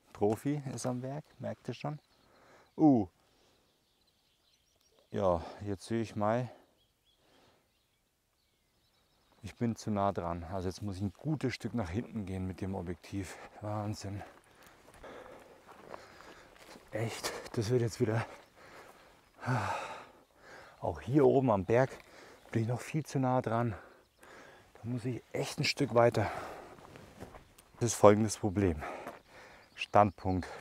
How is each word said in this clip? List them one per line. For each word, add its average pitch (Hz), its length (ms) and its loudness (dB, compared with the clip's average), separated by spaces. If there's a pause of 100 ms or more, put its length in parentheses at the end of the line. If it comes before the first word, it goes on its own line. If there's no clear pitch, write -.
(120)
Profi 139 500 0 (120)
ist 120 120 -8
am 123 160 -4
Werk, 135 220 -8 (140)
merkt 113 300 -10
ihr 123 60 -8
schon. 147 240 -8 (760)
Uh. 131 300 6 (2000)
Ja, 90 320 2 (220)
jetzt 101 200 -6
sehe 113 140 -2
ich 107 160 -6
mal, 113 320 0 (3000)
ich 98 140 -10
bin 117 200 -2
zu - 140 -8
nah 101 220 2
dran. 85 320 -4
Also 92 240 -6
jetzt 92 140 -8
muss 101 140 -6
ich 92 60 -6
ein 101 100 -2
gutes 139 400 -4
Stück - 220 -8
nach 104 160 -4
hinten 107 360 -6
gehen 92 200 -4
mit 92 140 -8
dem 95 140 -6
Objektiv. 92 640 -8 (240)
Wahnsinn. 104 640 -6 (2750)
Echt, - 400 -6 (240)
das 113 140 0
wird 123 120 4
jetzt - 180 -2
wieder, 113 240 2 (2500)
auch 101 200 -4
hier 135 240 4
oben 127 260 6
am 98 140 4
Berg 123 260 4 (600)
bin - 120 0
ich 110 60 0
noch 123 120 -2
viel - 260 -4
zu - 120 -2
nah 127 220 4
dran. 117 340 0 (1000)
Da - 140 -20
muss 120 160 -6
ich 120 180 -6 (100)
echt - 260 -4
ein 147 60 0
Stück 123 300 -2
weiter. 117 360 6 (1500)
Das 120 140 0
ist - 20 -2
folgendes 104 440 8
Problem. 90 440 2 (960)
Standpunkt, 95 720 2 (120)